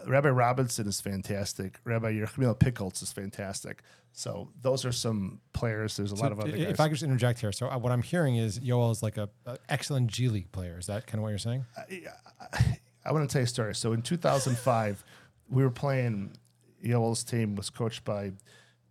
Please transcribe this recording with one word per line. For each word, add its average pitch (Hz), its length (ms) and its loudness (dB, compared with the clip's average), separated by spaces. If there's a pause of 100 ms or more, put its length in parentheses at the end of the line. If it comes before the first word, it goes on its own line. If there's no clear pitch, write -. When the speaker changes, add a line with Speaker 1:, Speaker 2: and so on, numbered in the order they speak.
Speaker 1:
Rabbi 143 220 4
Robinson 123 580 2
is 101 140 -2
fantastic. 98 840 -4
Rabbi 113 280 0
Yerchmiel 110 460 2
Pickles 104 440 2
is - 100 -8
fantastic. 98 680 -8 (300)
So - 380 -8 (100)
those 127 240 2
are 123 80 0
some 107 480 -2 (140)
players. 110 420 -2
There's 101 160 -2
a 101 40 -6
Speaker 2:
So 104 60 -4
Speaker 1:
lot 113 100 4
of 104 80 -6
other 104 100 -4
Speaker 2:
i-, 107 80 -2
Speaker 1:
guys. - 100 0
Speaker 2:
if 135 120 2
I 151 80 6
could 151 40 -2
just 135 100 -2
interject 123 380 2
here. 107 100 0
So, 120 180 -4
uh, 135 100 -4
what 120 120 0
I'm 123 120 2
hearing 147 340 2
is 113 240 0
Yoel 120 320 4
is, 107 100 -4
like, 110 140 -2
a, 104 120 -4 (180)
a 123 100 -10 (140)
excellent 127 380 0
G 120 200 0
League 101 240 -2
player. 90 260 -8
Is 87 80 -10
that 107 200 -4
kinda 107 160 -4
what 107 80 -2
you're 104 80 -4
saying? 120 260 -4 (140)
Speaker 1:
I, 180 240 -12 (500)
I, - 260 4 (280)
I - 60 0
wanna 147 140 2
tell 143 140 2
you 123 40 4
a 117 40 2
story. 107 260 -2
So 113 180 0
in 113 100 0
two 170 160 0
thousand 139 400 2
five, 113 440 2 (460)
we 135 140 4
were 135 80 4
playing, 123 640 -2 (480)
Yoel's 117 400 2
team 110 320 0
was 101 140 -6
coached 117 340 -4
by, 101 280 -4 (580)